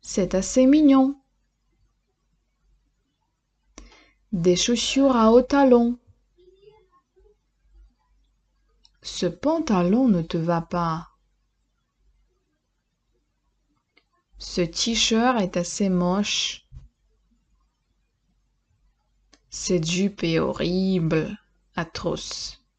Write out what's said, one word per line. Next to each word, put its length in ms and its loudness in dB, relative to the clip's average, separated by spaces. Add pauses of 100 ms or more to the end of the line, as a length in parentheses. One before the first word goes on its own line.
(100)
C'est 240 -2
assez 300 2
mignon. 560 4 (3000)
Des 240 2
chaussures 580 0
à 160 4
hauts 120 6
talons. 560 4 (3000)
Ce 240 -8
pantalon 840 0
ne 140 2
te 160 -6
va 240 -2
pas. 480 -6 (3250)
Ce 240 -6
t-shirt 800 -2
est 160 -4
assez 320 -4
moche. 760 -2 (2750)
Cette 360 -4
jupe 380 -4
est 140 0
horrible, 1000 -2 (380)
atroce. 880 -10 (140)